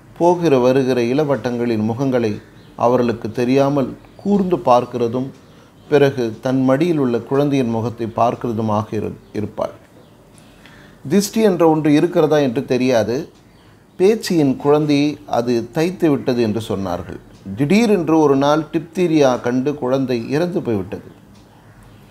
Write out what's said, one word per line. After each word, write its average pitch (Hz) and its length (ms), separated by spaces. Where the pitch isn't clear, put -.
போகிற 170 400
வருகிற 127 420
இளவட்டங்களின் 120 920
முகங்களை 117 520
அவர்களுக்கு 117 540
தெரியாமல் 135 640
கூர்ந்து 190 400
பார்க்கிறதும் 123 760
பிறகு 139 340
தன் 131 240
மடியில் 151 360
உள்ள 117 140
குழந்தையின் 135 460
முகத்தை 113 300
பார்க்கிறதுமாக 113 680
இரு-, 95 180
இருப்பாள். - 380
திஷ்டி 202 300
என்ற 175 120
ஒன்று 156 260
இருக்கிறதா 156 400
என்று 131 240
தெரியாது. 120 440
பேச்சியின் 180 580
குழந்தையை 147 520
அது 120 160
தைத்து 175 360
விட்டது 123 320
என்று 107 260
சொன்னார்கள். 90 520
திடீரென்று 165 680
ஒரு 139 120
நாள் 147 260
டிப்தீரியா 160 580
கண்டு 127 340
குழந்தை 127 440
இறந்து 170 360
போய்விட்டது. 98 420